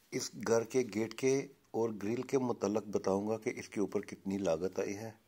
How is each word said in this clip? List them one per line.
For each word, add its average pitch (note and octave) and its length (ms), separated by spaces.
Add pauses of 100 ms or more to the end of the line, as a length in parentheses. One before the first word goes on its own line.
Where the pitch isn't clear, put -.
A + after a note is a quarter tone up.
(140)
इस - 240
घर A2+ 280
के B2+ 200
गेट A2 280
के C3 200 (400)
और A2+ 240
ग्रिल G#2+ 260
के C#3 160
मुतल्लक G#2+ 480
बताऊंगा G2+ 500
कि A2 120 (100)
इसके G#2 220
ऊपर G2 240
कितनी G2 340
लागत F#2 400
आई G#2 140
है। G#2+ 200 (140)